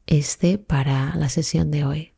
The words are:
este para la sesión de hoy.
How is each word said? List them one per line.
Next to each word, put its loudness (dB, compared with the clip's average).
este 2
para 0
la 0
sesión 0
de 0
hoy. -4